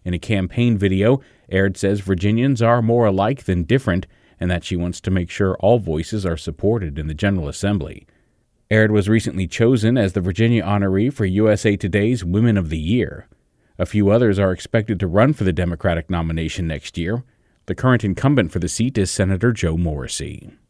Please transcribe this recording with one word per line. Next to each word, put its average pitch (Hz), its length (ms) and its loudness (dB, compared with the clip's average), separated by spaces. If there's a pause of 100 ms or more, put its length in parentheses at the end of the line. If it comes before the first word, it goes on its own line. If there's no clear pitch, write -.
In 87 100 -4
a 87 60 -4
campaign 110 580 0
video, 101 420 2 (280)
Aird 95 280 0
says 101 220 0
Virginians 104 640 0
are 120 180 4
more 117 260 2
alike 104 380 0
than 87 200 0
different, 95 420 0 (320)
and 90 140 -4
that 87 100 -4
she - 140 -6
wants 87 240 -4
to - 100 -6
make 90 200 0
sure 95 260 0
all 117 240 4
voices 87 440 -4
are 85 120 -2
supported 85 600 -4
in 76 120 -6
the 78 60 -6
General 92 340 -2
Assembly. 95 580 -6 (640)
Aird 110 220 4
was 101 160 2
recently 104 400 0
chosen 117 500 2
as 98 140 0
the 101 80 -2
Virginia 110 420 0
honoree 101 500 0
for 117 120 -2
U 101 260 4
S 104 160 0
A 104 100 2
Today's 104 480 0
Women 104 320 2
of 90 120 0
the 80 100 -4
Year. 85 480 -2 (520)
A 90 80 -2
few 101 240 2
others 107 280 4
are 95 140 2
expected 107 480 -4
to 95 80 0
run 107 240 4
for 143 100 -4
the 92 100 2
Democratic 85 560 -2
nomination 82 600 -4
next - 280 -10
year. 98 280 -4 (420)
The 95 80 -6
current 127 300 2
incumbent 110 480 0
for 90 80 -4
the 82 80 -2
seat 123 300 -4
is 95 120 0
Senator 95 420 0
Joe 82 240 -2
Morrissey. 73 760 -6 (180)